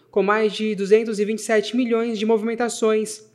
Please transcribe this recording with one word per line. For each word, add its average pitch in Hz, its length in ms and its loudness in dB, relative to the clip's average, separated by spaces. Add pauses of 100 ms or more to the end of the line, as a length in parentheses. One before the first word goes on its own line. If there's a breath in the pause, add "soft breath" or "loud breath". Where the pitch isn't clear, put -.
com 202 140 0
mais 208 300 2
de 214 200 -2
duzentos 208 460 2
e 208 60 0
vinte 214 140 -2
e - 20 -12
sete 214 340 0
milhões 233 420 0
de 208 80 -2
movimentações. 220 1080 -2